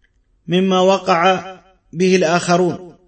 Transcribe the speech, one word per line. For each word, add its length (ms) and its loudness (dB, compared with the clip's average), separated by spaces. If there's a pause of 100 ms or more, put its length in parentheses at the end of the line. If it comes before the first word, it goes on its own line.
(460)
مما 340 0
وقع 760 0 (360)
به 240 0
الآخرون. 800 -2 (120)